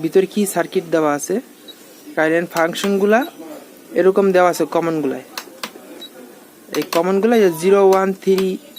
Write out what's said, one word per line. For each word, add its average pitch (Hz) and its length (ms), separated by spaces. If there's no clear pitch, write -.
ভিতরে 180 260
কি 202 200
সার্কিট 175 380
দেওয়া 156 200
আছে। 180 260
কারেন্ট 165 340
ফাংশনগুলা 196 720
এরকম 190 380
দেওয়া 180 180
আছে 165 140
কমনগুলায়, 151 600
এই 151 60
কমনগুলা 196 420
এই 196 240
জিরো 196 200
ওয়ান 190 220
থ্রি, 190 460